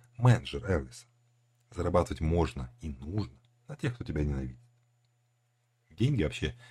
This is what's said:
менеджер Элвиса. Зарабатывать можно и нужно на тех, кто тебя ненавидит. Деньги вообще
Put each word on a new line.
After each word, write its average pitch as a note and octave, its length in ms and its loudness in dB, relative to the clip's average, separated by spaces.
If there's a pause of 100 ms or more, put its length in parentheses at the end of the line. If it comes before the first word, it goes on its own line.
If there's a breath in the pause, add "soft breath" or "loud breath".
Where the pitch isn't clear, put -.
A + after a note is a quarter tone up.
(160)
менеджер A#2 480 4
Элвиса. D#2+ 400 -4 (680)
Зарабатывать E2+ 520 0
можно D#2 580 0
и D#2+ 80 -8
нужно D2 460 -6 (340)
на D3+ 80 -12
тех, B2+ 180 -6
кто - 100 -10
тебя D2+ 200 -2
ненавидит. C2+ 320 -4 (1300)
Деньги G#2+ 320 0
вообще - 340 -2 (140 soft breath)